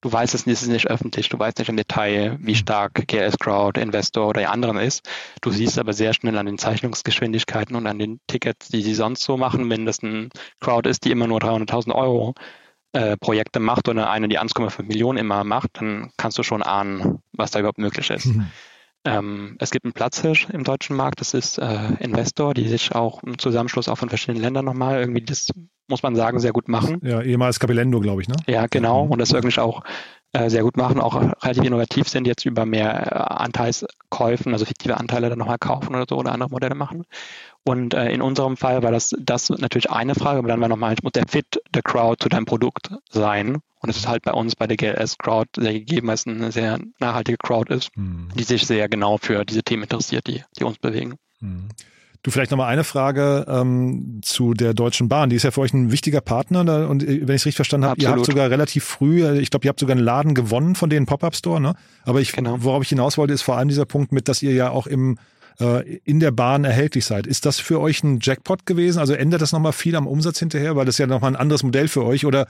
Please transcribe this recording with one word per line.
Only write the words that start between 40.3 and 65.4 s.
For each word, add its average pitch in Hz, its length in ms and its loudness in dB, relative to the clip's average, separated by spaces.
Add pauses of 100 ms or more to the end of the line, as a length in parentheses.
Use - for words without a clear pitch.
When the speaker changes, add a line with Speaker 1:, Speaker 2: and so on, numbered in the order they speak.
Speaker 1:
aber 117 100 -2
dann 117 100 2
war 117 80 2
nochmal, 113 340 0
muss 135 120 -4
der - 160 2
Fit - 320 -2 (120)
der 117 80 0
Crowd 117 400 2
zu - 60 -2
deinem 113 180 2
Produkt 123 460 -2 (180)
sein? 107 500 0 (200)
Und 113 100 -4
es 110 80 -2
ist - 100 -6
halt 120 160 -2
bei - 80 0
uns 113 240 0
bei 113 100 -2
der 107 100 0
G 110 120 -2
L 104 80 0
S - 240 -2
Crowd 110 360 0
sehr 110 180 0
gegeben, 117 340 -2
weil 110 80 0
es - 100 -6
eine 113 260 -4
sehr 110 280 -2 (200)
nachhaltige 120 380 0
Crowd 113 340 0
ist, - 240 -4
Speaker 2:
Mhm. 87 380 -6
Speaker 1:
die 113 100 -4
sich 117 220 2
sehr 104 240 2
genau 104 280 2
für 104 280 0
diese 110 160 -2
Themen 110 220 -2
interessiert, 117 440 -4
die, 123 160 -6 (140)
die - 60 -2
uns 117 160 -4
bewegen. 127 360 -4 (240)
Speaker 2:
Mhm. 95 280 -10 (560)
Du, 127 80 -2
vielleicht 131 180 0
nochmal 131 240 2
eine 151 100 2
Frage, 139 640 2
ähm, 127 760 0
zu 117 320 2
der 113 180 2
Deutschen 117 360 2
Bahn. 143 200 4
Die 120 60 4
ist 113 80 2
ja 135 80 4
für 139 100 0
euch 131 120 2
ein 127 180 4
wichtiger 147 300 2
Partner, 170 440 2
da, 156 220 2
und, 139 160 2
äh, 143 240 0
wenn 139 80 2
ich's 127 100 0
richtig 151 120 0
verstanden 139 280 2
hab, 131 140 0
ihr 135 80 4
habt 123 120 4
Speaker 1:
Absolut. 135 180 4
Speaker 2:
sogar 135 120 4
relativ 147 340 2
früh, 165 400 4
äh, 143 160 4
ich - 120 0
glaub, - 120 0
ihr 143 60 4
habt 139 100 -2
sogar 131 160 2
einen 123 80 4
Laden 143 300 4
gewonnen 127 400 2
von 170 160 2
denen, 147 160 4
Pop-Up 143 300 0
Store, 170 260 0
ne? 143 140 2 (280)
Aber 127 160 4
ich, 131 120 2
Speaker 1:
Genau. 123 280 -2
Speaker 2:
worauf 135 220 2
ich 131 80 -4
hinaus 135 300 2
wollte, 143 140 4
ist 135 100 -2
vor 123 140 2
allem 131 100 2
dieser 143 180 2
Punkt 143 260 0
mit, 135 160 2
dass 170 140 0
ihr 139 120 2
ja 127 180 2
auch 127 160 -2
im, 131 320 0 (400)